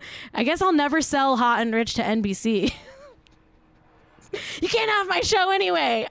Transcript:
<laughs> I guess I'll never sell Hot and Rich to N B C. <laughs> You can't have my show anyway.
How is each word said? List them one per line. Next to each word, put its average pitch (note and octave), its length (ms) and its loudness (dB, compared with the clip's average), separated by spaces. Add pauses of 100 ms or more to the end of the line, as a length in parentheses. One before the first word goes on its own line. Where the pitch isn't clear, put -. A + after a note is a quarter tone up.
(120)
<laughs> - 220 -18
I A3 120 -2
guess D#4+ 160 0
I'll F#4+ 100 4
never D4 300 2
sell C4+ 340 2
Hot A#3+ 240 2
and A3+ 140 -2
Rich A3+ 220 -2
to A#3+ 100 -2
N A3 160 0
B G3 120 -2
C. A3 460 0
<laughs> - 40 -20 (1800)
You F4 80 0
can't A4 220 0
have G4+ 160 0
my F4+ 140 -2
show F#4 280 2
anyway. E4+ 600 0